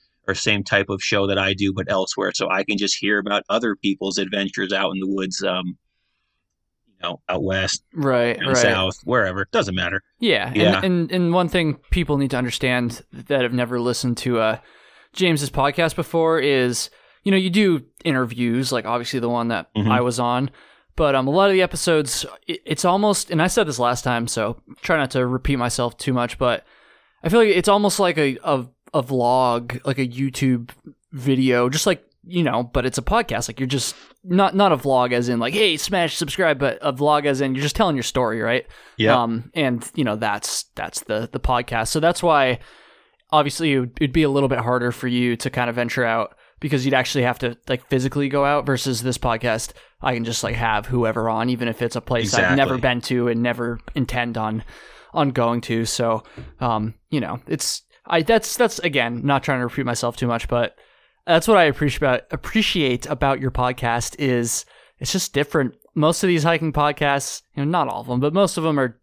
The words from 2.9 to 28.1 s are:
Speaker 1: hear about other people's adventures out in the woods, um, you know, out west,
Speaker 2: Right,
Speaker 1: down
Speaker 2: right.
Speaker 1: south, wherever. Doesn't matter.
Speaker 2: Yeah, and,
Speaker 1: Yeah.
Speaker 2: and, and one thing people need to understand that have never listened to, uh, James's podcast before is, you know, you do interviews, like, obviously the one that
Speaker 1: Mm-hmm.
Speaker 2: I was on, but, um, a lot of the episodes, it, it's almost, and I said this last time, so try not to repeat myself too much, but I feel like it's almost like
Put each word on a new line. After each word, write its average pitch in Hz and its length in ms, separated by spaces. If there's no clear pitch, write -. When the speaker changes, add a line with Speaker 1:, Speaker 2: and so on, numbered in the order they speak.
Speaker 1:
hear 104 200
about 101 280
other 113 280
people's 95 420
adventures 98 560
out 98 180
in 95 80
the 95 80
woods, 95 360
um, 92 340
you 101 80
know, 87 220
out 92 140
west, 95 400
Speaker 2:
Right, 123 460
Speaker 1:
down - 100
Speaker 2:
right. 131 80
Speaker 1:
south, 95 460
wherever. 98 480
Doesn't 101 240
matter. 90 260
Speaker 2:
Yeah, 135 280
and, 123 100
Speaker 1:
Yeah. - 260
Speaker 2:
and, 180 280
and 175 220
one 180 140
thing 160 280
people 151 260
need 139 140
to 131 60
understand 123 640
that 135 280
have 123 120
never 123 260
listened 120 400
to, 120 200
uh, 110 180
James's 160 360
podcast 147 460
before 165 440
is, 131 500
you 202 80
know, 190 60
you 190 120
do 175 340
interviews, 123 680
like, 120 140
obviously 120 340
the 117 100
one 120 200
that 101 260
Speaker 1:
Mm-hmm. 107 160
Speaker 2:
I 123 100
was 123 180
on, 123 320
but, 143 200
um, 131 120
a 139 40
lot 190 180
of 190 40
the 185 80
episodes, 160 640
it, - 180
it's 151 200
almost, 202 460
and 160 100
I 175 60
said 196 200
this 135 120
last 123 240
time, 120 240
so 117 340
try 165 160
not 139 140
to 127 140
repeat 127 300
myself 120 420
too - 160
much, 120 240
but 120 260
I 170 60
feel 220 100
like 220 100
it's 180 200
almost 202 300
like 175 180